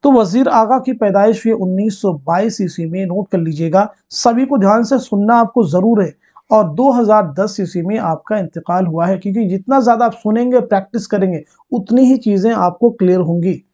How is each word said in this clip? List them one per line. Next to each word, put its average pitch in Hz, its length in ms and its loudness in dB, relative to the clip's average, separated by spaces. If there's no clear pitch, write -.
तो 285 80 4
वजीर 226 360 2
आगा 226 300 2
की 254 160 -6
पैदाइश 208 520 0
हुई 226 80 2
उन्नीस 196 480 -4
सौ 196 100 0
बाईस 208 340 -2
ईस्वी 170 260 -6
में, 180 200 -6
नोट 190 220 -6
कर 190 100 -2
लीजिएगा, 165 500 0
सभी 247 360 0
को 269 120 0
ध्यान 208 240 4
से 240 160 0
सुनना 214 380 0
आपको 233 300 2
जरूर 196 360 2
है, 160 100 -4
और 214 200 2
दो 240 220 2
हज़ार 214 400 2
दस 202 280 -4
ईस्वी 175 220 -6
में 202 160 -4
आपका 170 400 -4
इंतकाल 180 480 -4
हुआ 165 200 -2
है, 185 120 -2
क्योंकि 202 280 -2
जितना 196 340 0
ज्यादा 233 260 2
आप 220 80 -2
सुनेंगे, 240 460 0
प्रैक्टिस 202 460 -4
करेंगे, 190 360 -2
उतनी 240 320 2
ही 262 140 4
चीजें 208 340 0
आपको 196 380 0
क्लियर 185 300 0
होंगी। 170 420 -2